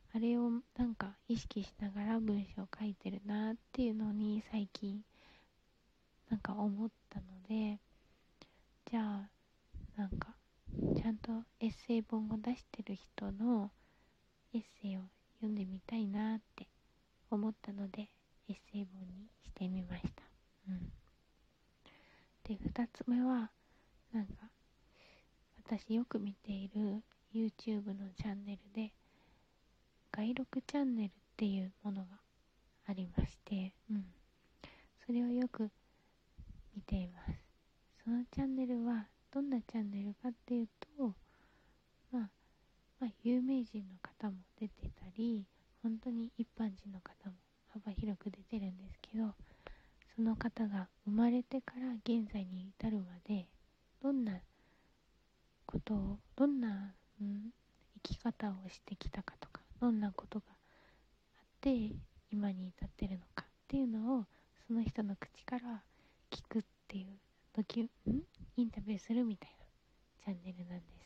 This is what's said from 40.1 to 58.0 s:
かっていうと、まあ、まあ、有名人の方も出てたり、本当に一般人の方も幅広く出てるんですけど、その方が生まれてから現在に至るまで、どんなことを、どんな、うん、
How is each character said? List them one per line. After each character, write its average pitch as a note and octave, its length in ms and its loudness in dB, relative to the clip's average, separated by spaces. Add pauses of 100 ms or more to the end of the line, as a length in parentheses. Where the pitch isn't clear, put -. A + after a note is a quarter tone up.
か - 140 -4
っ A#3+ 40 -2 (140)
て B3 80 2
い A#3 80 4
う A3 40 0 (300)
と、 B3 160 2 (960)
ま B3 100 0
あ、 G3+ 80 -2 (720)
ま B3+ 80 2
あ、 G#3+ 40 -4 (120)
有 B3 160 8
名 B3+ 240 4
人 G#3 240 -6
の F#3 140 -14
方 - 300 -4
も F#3+ 60 -4 (220)
出 G#3+ 80 -2
て - 220 -6 (100)
た G3 60 -14 (100)
り、 A3+ 300 0 (360)
本 A3+ 160 2
当 A#3+ 120 -6
に A#3 280 0
一 A3+ 80 2 (140)
般 A3+ 160 2
人 G3+ 160 -12
の F#3+ 80 -10
方 - 300 -14
も F#3 60 -8 (340)
幅 G#3 240 -6
広 G#3 260 0
く G#3 100 -6
出 F#3 100 -6
て G#3+ 200 -4
る G3 120 -2
ん F#3 60 -8
で F#3+ 120 -16
す - 120 -14
け - 160 -8
ど、 A3 160 2 (800)
そ A3+ 80 2
の A3+ 140 6
方 A3+ 320 0
が G3 220 0 (160)
生 G#3 60 2
ま A3+ 180 8
れ B3 120 6
て C4 200 -2
か - 180 -8
ら B3+ 140 -2 (100)
現 A3+ 280 4
在 G3+ 140 -2
に F#3 220 -6 (100)
至 A3 120 0
る G#3+ 80 4
ま F#3+ 80 -2 (200)
で、 G3 220 -2 (560)
ど C#4 80 4
ん C4 140 4
な G3+ 80 0 (1300)
こ - 140 -2
と - 140 -2
を、 G3+ 260 0 (160)
ど C#4 120 6
ん C#4 120 4
な、 G3+ 340 -2 (280)
う - 20 -2
ん、 G3+ 280 -4 (520)